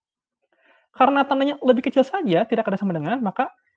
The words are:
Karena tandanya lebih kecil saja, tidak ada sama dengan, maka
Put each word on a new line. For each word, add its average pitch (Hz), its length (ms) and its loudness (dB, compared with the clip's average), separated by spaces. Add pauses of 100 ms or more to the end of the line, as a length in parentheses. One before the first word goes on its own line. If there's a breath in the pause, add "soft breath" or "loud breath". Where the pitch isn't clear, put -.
(920)
Karena 277 320 4
tandanya 277 380 -2
lebih 254 240 2
kecil 262 180 2
saja, 214 400 0
tidak 226 220 -4
ada 196 100 -4
sama 190 160 -4
dengan, 170 300 -4
maka 233 260 -4 (280)